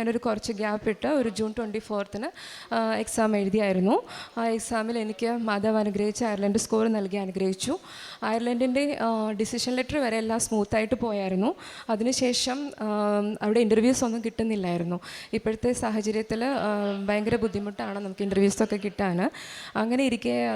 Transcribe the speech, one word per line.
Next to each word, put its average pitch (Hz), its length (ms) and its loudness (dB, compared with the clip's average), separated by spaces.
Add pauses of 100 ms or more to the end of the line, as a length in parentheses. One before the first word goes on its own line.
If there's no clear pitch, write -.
ഞാനൊരു 226 260 0
കുറച്ച് 220 260 -2 (100)
ഗ്യാപ്പ് 214 320 -2
ഇട്ട് 247 160 -2 (100)
ഒരു 226 200 0
ജൂൺ 220 180 -2
ട്വൻറ്റി 214 300 -4
ഫോർത്തിന്, 208 420 -4 (480)
ആഹ്, 220 260 0
എക്സാം 220 380 2
എഴുതിയായിരുന്നു. 196 560 4 (420)
ആ 233 160 0
എക്സാമിൽ 226 480 -2
എനിക്ക് 220 260 -2 (200)
മാതാവ് 214 340 2
അനുഗ്രഹിച്ച് 208 460 0
അയർലൻഡ് 202 360 2
സ്കോർ 220 200 2 (120)
നൽകി 196 280 -2
അനുഗ്രഹിച്ചു. 190 500 -2 (540)
അയർലൻഡിൻ്റെ, 240 380 2 (380)
ആഹ്, 220 320 0
ഡിസിഷൻ 226 400 -2
ലെറ്റർ 254 260 -2
വരെ 226 180 2
എല്ലാം 226 240 0
സ്മൂത്തായിട്ട് 220 580 2
പോയായിരുന്നു. 196 440 0 (440)
അതിനുശേഷം, 247 640 0 (280)
ആം, 208 380 0 (200)
അവിടെ 220 220 4
ഇൻ്റർവ്യൂസ് 226 400 4
ഒന്നും 233 200 -2
കിട്ടുന്നില്ലായിരുന്നു. 180 720 -2 (400)
ഇപ്പോഴത്തെ 220 320 0 (120)
സാഹചര്യത്തിൽ, 220 600 0 (240)
ആഹ്, 208 260 0 (160)
ഭയങ്കര 214 360 2
ബുദ്ധിമുട്ടാണ് 202 600 -4
നമുക്ക് 190 220 -4
ഇൻ്റർവ്യൂസൊക്കെ 196 580 4
കിട്ടാൻ. 190 340 0 (640)
അങ്ങനെ 247 280 2
ഇരിക്കെ 240 240 0 (220)